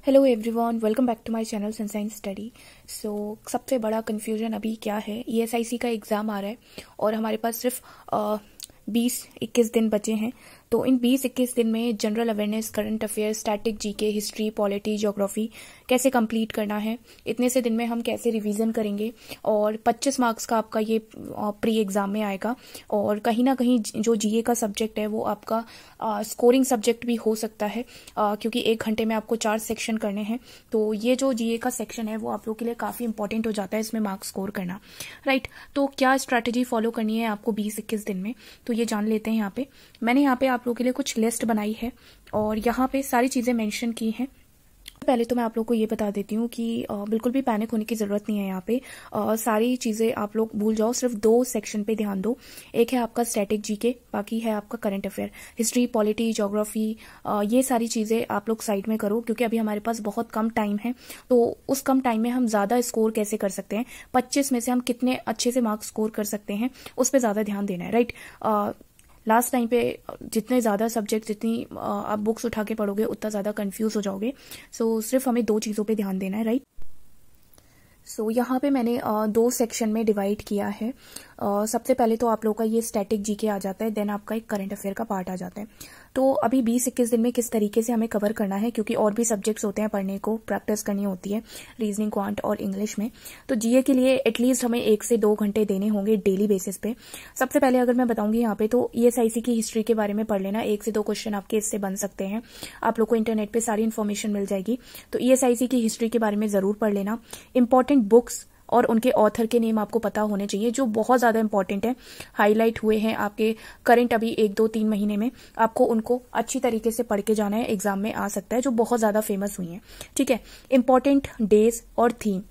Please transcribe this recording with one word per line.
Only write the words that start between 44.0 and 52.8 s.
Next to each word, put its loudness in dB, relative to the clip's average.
हैं। -4
पहले 4
तो 0
मैं 0
आप -2
लोगों -2
को 0
ये 2
बता -2
देती -4
हूँ -2
कि, -4
अ, -8
बिल्कुल -2
भी 0
पैनिक -2
होने -2
की -4
ज़रूरत -2
नहीं 0
है -4
यहाँ -6
पे। 0
अ, 0
सारी 2
चीज़ें 0
आप -4
लोग 0
भूल 2
जाओ, 2
सिर्फ -2
दो 4
सेक्शन -4
पे 0
ध्यान -2
दो। -2
एक 2